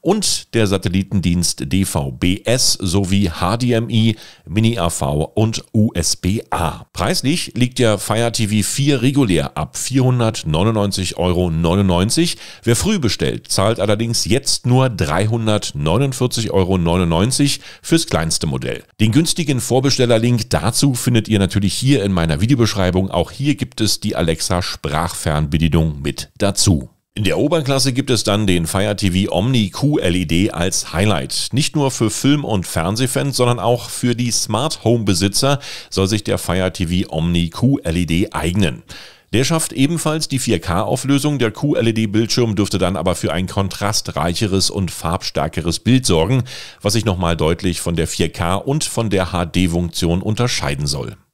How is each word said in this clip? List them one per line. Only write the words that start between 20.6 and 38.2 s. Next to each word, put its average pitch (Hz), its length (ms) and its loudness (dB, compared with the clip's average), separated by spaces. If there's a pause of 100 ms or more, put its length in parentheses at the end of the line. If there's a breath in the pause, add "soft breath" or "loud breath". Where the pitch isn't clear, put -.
findet 117 360 0
ihr 107 100 4
natürlich 98 360 0
hier 127 280 2
in 101 80 0
meiner 82 300 2
Videobeschreibung. 98 680 2
Auch 85 220 0
hier 139 240 -2
gibt - 240 -8
es 104 220 0
die - 160 -2
Alexa 85 440 0
Sprachfernbedienung 78 1400 0
mit 71 360 -6
dazu. 98 520 0 (260)
In 107 100 -4
der 87 140 0
Oberklasse 135 520 2
gibt 131 200 -2
es 110 120 2
dann 104 240 2
den 90 180 2
Fire 101 300 -2
T 95 300 0
V - 100 -4
Omni 107 360 0
Q 147 260 0
L 87 180 0
E 92 100 0
D 85 260 0
als - 420 -4
Highlight. 85 580 -2
Nicht 135 240 -2
nur 139 160 2
für 110 180 0
Film- 139 360 0
und 101 200 -2
Fernsehfans, 127 720 -2
sondern 120 240 2
auch 117 300 -2
für 120 260 0
die 120 160 -2
Smart 113 540 -2
Home 113 180 2
Besitzer 101 560 0 (300 loud breath)
soll 98 180 0
sich 104 160 0
der 98 140 -2
Fire 92 340 -2
T 90 160 -2
V 90 240 0
Omni 85 380 0
Q 135 300 0
L 82 180 -2
E 90 80 0
D 82 260 0